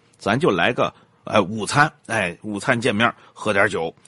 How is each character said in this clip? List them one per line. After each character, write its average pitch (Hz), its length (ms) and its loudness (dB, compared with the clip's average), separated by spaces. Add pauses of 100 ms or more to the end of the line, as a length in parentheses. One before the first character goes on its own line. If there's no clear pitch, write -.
(180)
咱 104 200 0
就 151 120 2
来 95 220 2
个， 120 200 -2 (320)
哎， 107 160 2
午 101 240 -4
餐， 147 260 2 (160)
哎， 98 360 -4
午 104 160 -8
餐 120 200 0
见 117 160 0
面， 113 160 2 (220)
喝 - 200 -4
点 98 160 4
酒。 82 260 -6 (140)